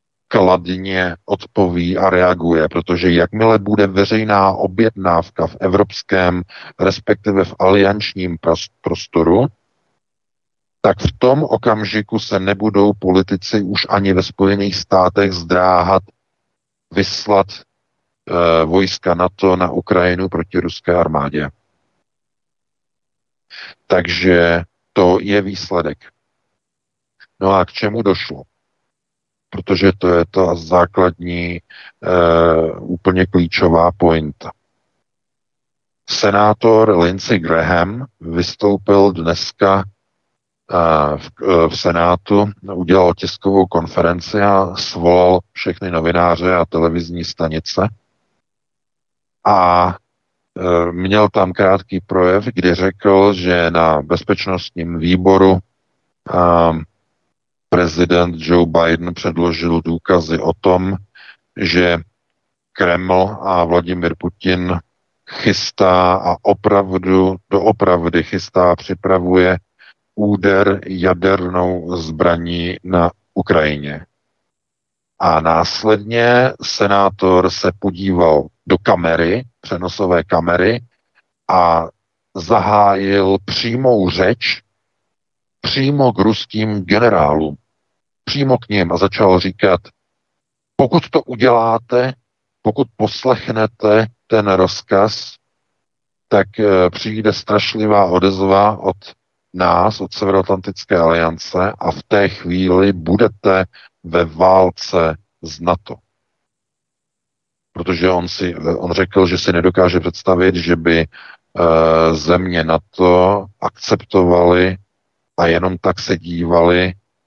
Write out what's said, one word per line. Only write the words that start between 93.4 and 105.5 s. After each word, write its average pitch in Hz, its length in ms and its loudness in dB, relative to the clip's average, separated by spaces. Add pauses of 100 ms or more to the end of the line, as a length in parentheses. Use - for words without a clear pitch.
ten 107 220 0
rozkaz, 98 840 0 (960)
tak, 101 320 0
eh, 95 300 4
přijde 107 420 -4
strašlivá 104 720 0
odezva 95 760 2
od 95 180 -4 (580)
nás, 90 460 0
od 95 140 -10
Severoatlantické 95 840 -2
aliance, 85 800 0
a - 120 -4
v - 180 -10
té 101 200 2
chvíli 92 640 0
budete 95 720 0 (400)
ve 85 200 -2
válce 87 920 2 (260)
s - 180 -16